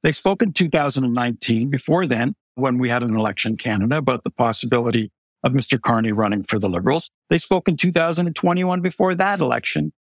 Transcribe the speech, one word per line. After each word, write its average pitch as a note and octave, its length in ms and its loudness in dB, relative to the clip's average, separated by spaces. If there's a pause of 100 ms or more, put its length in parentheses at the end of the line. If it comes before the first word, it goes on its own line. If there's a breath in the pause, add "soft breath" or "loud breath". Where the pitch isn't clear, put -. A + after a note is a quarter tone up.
They D#3+ 120 2
spoke G3 280 0
in G3+ 120 0
two F3 160 0
thousand C#3 340 0
and B2 100 0
nineteen, A#2+ 560 0
before D#3 360 0
then, B2 300 -2 (200)
when B2 220 0
we B2+ 120 0
had A#2+ 140 0
an A2+ 120 0
election A2 380 -2
in - 40 -6
Canada, A2+ 400 0
about B2+ 260 0
the - 80 -4
possibility A#2 800 0 (320)
of B2 100 0
Mister C3+ 240 0
Carney A2+ 360 0
running G#2 300 0
for - 140 -2
the G2 120 0
Liberals. A#2+ 420 -2 (180)
They E3+ 80 4
spoke - 300 0
in F3 80 2
two F3+ 160 0
thousand E3+ 360 0
and E3 80 -4
twenty-one F3+ 460 0
before F#3 340 0
that G3 260 0
election. A#2+ 600 -2